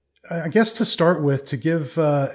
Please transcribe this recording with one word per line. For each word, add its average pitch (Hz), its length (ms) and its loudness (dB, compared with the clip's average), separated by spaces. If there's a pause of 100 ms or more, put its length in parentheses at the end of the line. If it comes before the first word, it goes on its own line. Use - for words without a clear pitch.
(300)
I 170 200 -6
guess 220 240 2
to 208 120 -2
start 165 380 2
with, 139 220 0
to 139 120 -6
give, 156 400 -2
uh, 143 380 2